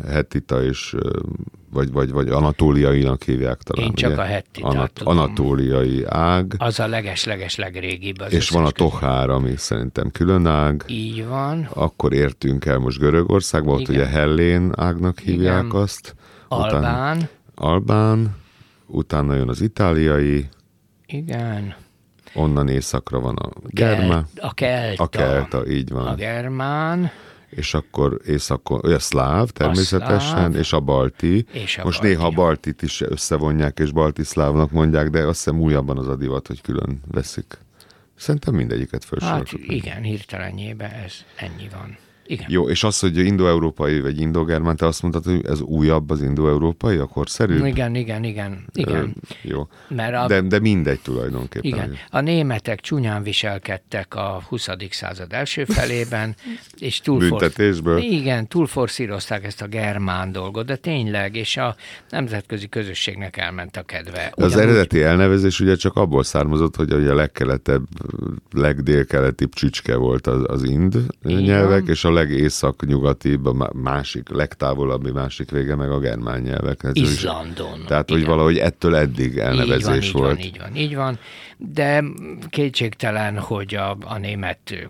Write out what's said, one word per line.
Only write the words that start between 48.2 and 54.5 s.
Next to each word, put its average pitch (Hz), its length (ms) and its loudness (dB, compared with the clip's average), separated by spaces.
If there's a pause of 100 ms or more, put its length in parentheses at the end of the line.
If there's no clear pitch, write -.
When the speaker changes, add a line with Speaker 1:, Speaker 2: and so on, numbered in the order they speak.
Speaker 2:
igen, 101 480 -8
igen. - 420 -2 (280)
Speaker 1:
Ö, - 60 -10
jó. 71 200 -6 (200)
Speaker 2:
Mert 120 260 -4
a 123 120 0
Speaker 1:
De, 101 140 4
de 92 200 2
mindegy 85 400 4
tulajdonképpen. 64 680 -4
Speaker 2:
Igen. 110 280 -6 (140)
A 131 100 0
németek 139 600 0
csúnyán 110 420 -2
viselkedtek 98 920 -6
a 98 340 -6
huszadik 95 440 -8